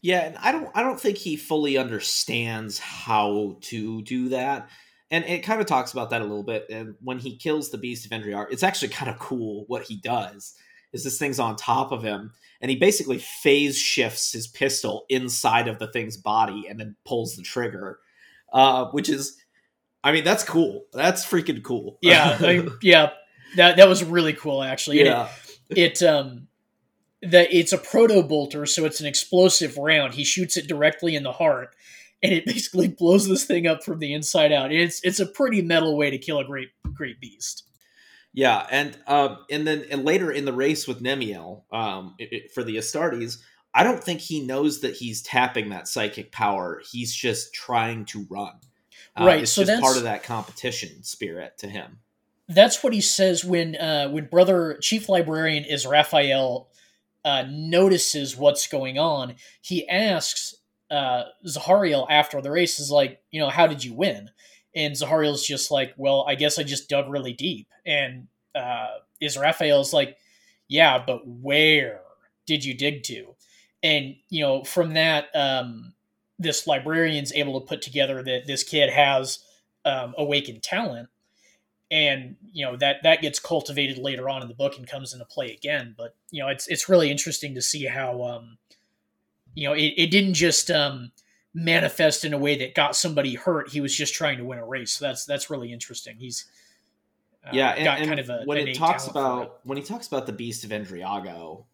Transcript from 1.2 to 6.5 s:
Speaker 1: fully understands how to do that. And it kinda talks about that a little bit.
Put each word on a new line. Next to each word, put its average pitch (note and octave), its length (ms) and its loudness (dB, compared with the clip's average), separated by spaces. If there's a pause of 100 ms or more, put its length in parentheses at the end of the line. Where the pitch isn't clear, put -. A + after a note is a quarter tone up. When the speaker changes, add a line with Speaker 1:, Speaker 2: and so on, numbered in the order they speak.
Speaker 1:
fully D3 380 -2
understands A2+ 1000 -4
how G#2 840 -2
to A2 420 -8
do B2+ 260 -4
that. C3 400 -4 (400)
And D#3+ 160 -2
it E3+ 160 -4
kinda A3 240 -2
talks B2+ 260 -2
about A#2+ 200 -6
that A#2 100 -2
a G#2+ 40 -6
little G#2 180 -8
bit. A2 260 -8